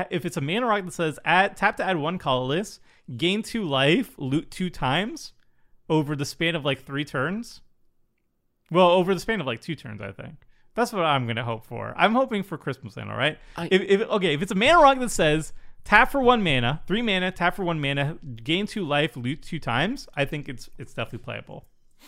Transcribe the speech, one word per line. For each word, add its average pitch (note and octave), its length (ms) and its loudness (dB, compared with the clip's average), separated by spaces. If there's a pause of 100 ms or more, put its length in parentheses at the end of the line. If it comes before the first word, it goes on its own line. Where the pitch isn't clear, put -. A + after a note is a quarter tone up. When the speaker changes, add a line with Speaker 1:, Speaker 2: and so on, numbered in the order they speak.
Speaker 1:
if F3 160 -4
it's E3+ 100 -8
a E3 60 -4
mana F3+ 240 -2
rock G#3 200 0
that F3 80 -12
says, D#3+ 300 -4
"Add, F#3+ 320 2
tap G#3 220 0
to A#3+ 80 -2
add F#3 120 0
one D#3+ 200 -2
colorless, C#3 640 -2 (360)
gain F3+ 260 0
two A3+ 220 -6
life, D3 540 2
loot C#3 340 -2
two F#3 180 -4
times E3+ 640 -2 (580)
over D#3 260 2
the C#3 100 -4
span E3 300 -2
of, C#3+ 100 -6
like, C#3 200 -2
three C#3+ 200 -6
turns." F3 560 -6 (1080)
Well, F3 180 6
over F3+ 240 4
the F3 60 0
span A3 220 -2
of, C3 60 -8
like, A2+ 140 -6
two D#3+ 140 -8
turns, G#2+ 260 -12
I G#2 100 -10
think. - 240 -14 (400)
That's A#3 180 0
what F#3+ 100 0
I'm C#3+ 240 2
gonna A#2 160 -4
hope A#2 220 -6
for. A2+ 320 -10
I'm G3 160 4
hoping B3 300 0
for E3+ 140 -8
Christmas - 380 -8
Land, G#2+ 160 -10
all G#2+ 60 -6
right? D3 200 -2 (200)
Speaker 2:
I E3+ 140 -6
Speaker 1:
If, F#3 100 6
if, G3 280 2
okay, F#3+ 240 0
if D3 80 -2
it's F#3+ 100 -4
a G#3 40 -2
mana C4 240 6
rock C#4 200 8
that B3 100 -2
says, D#3 420 0 (320)
"Tap A3+ 280 6
for C#4 100 0
one B3 220 6
mana, C3+ 440 2
three G3+ 140 0
mana, F#3 300 0
tap F3+ 240 0
for G3+ 100 -4
one E3 160 0
mana, C#3+ 360 -2 (260)
gain F3 240 0
two G3+ 180 -6
life, D3 320 0
loot C3 240 -6
two - 180 -8
times," D3+ 560 -2
I C#3 100 -2
think - 220 -8
it's, C3 300 -12
it's - 160 -16
definitely A#2 320 -8
playable. G#2+ 400 -14 (420)